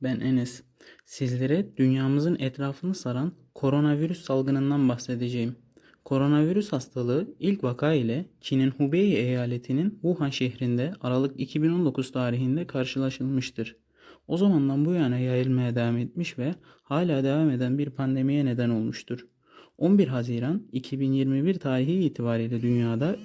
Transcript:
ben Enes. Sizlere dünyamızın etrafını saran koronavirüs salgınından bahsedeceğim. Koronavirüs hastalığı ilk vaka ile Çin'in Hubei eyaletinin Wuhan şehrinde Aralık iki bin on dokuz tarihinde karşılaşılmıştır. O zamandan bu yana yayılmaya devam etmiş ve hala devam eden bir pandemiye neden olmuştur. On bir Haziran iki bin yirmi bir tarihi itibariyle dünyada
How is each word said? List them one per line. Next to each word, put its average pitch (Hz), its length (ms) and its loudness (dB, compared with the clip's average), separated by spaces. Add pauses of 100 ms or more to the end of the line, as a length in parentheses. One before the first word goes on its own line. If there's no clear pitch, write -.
ben 127 180 -2
Enes. 127 420 -2 (420)
Sizlere 131 720 -2
dünyamızın 135 640 2
etrafını 139 560 -4
saran 131 380 -4 (220)
koronavirüs 147 680 0
salgınından 135 640 2
bahsedeceğim. 120 680 -4 (480)
Koronavirüs 151 680 2
hastalığı 127 640 -2
ilk 196 260 0
vaka 131 280 0
ile 131 320 0 (160)
Çin'in 135 300 2
Hubei 160 440 2
eyaletinin 123 760 0
Wuhan 156 400 -2
şehrinde 127 720 -2
Aralık 131 400 -2
iki 151 220 -2
bin 160 100 2
on 180 120 2
dokuz 127 280 -2
tarihinde 127 540 0
karşılaşılmıştır. 131 1080 -4 (520)
O 160 80 -2
zamandan 147 480 4
bu 170 80 2
yana 131 260 2
yayılmaya 127 560 2
devam 120 220 0
etmiş 165 420 -6
ve 143 160 -2 (280)
hala 143 420 0
devam 151 260 2
eden 127 280 0
bir 143 120 -4
pandemiye 135 540 0
neden 120 260 0
olmuştur. 117 560 -4 (520)
On 190 200 4
bir 170 100 4
Haziran 123 540 -2 (100)
iki 127 280 -6
bin 135 120 2
yirmi 135 320 2
bir 185 100 2
tarihi 147 500 0
itibariyle 117 580 -2
dünyada 120 640 0